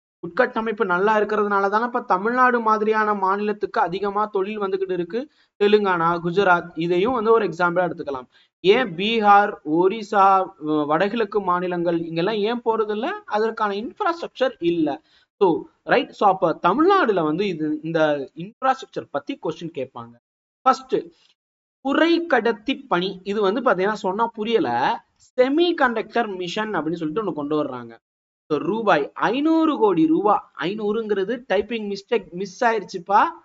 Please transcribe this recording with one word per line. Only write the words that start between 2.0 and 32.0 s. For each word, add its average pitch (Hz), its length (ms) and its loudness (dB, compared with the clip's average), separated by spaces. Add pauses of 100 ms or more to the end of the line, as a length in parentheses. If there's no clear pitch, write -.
தமிழ்நாடு 240 580 2
மாதிரியான 214 540 2
மாநிலத்துக்கு 202 680 -2
அதிகமா 196 440 -2
தொழில் 208 360 -4
வந்துகிட்டு 190 300 -4
இருக்கு. 180 380 -4 (340)
தெலுங்கானா, 185 600 2
குஜராத், 175 520 2
இதையும் 175 380 0
வந்து 226 180 0
ஒரு 226 140 4
எக்ஸாம்பிளா 175 380 0
எடுத்துக்கலாம். 139 440 -6 (320)
ஏன் 202 360 2
பீகார், 208 580 4 (180)
ஒரிசா, 196 760 4 (220)
அஹ், 151 180 0
வடகிழக்கு 202 560 0
மாநிலங்கள் 175 640 -2
இங்கெல்லாம் 170 300 -2
ஏன் 226 300 -2
போறது 220 260 0
இல்ல? 302 340 -4
அதற்கான 214 480 -2
இன்ஃப்ராஸ்ட்ரக்சர் 302 840 -4
இல்ல. 156 420 0 (400)
So, 170 220 2 (200)
ரைட். 202 260 0
So, 208 200 2
அப்ப 175 320 0
தமிழ்நாடுல 254 600 2
வந்து 160 240 0
இது, 156 360 -4
இந்த 156 520 0
இன்ஃப்ராஸ்ட்ரக்சர் 247 760 -6
பத்தி 196 320 -8
கொஸ்டின் 160 320 -8
கேட்பாங்க. 120 380 -12 (480)
ஃபர்ஸ்ட், 262 340 0 (880)
குறைக்கடத்தி 277 1040 0
பணி. 185 360 -2
இது 202 180 -4
வந்து 208 200 0
பாத்தீங்கன்னா 208 320 0
சொன்னா 202 340 -2
புரியல, 202 720 -2 (380)
செமி 302 360 2
கண்டக்டர் 233 540 0
மிஷன் 190 460 -6
அப்படின்னு 160 200 -2
சொல்லிட்டு 170 300 -4
ஒண்ணு 190 100 -4
கொண்டு 147 300 -2
வர்றாங்க. 120 340 -10 (520)
So, 151 80 0
ரூபாய் 180 560 0
ஐந்நூறு 285 640 0
கோடி 185 300 2
ரூபாய், 185 340 2 (160)
ஐந்நூறுங்கிறது 214 920 -4
டைப்பிங் 208 400 -2
மிஸ்டேக், 202 420 -4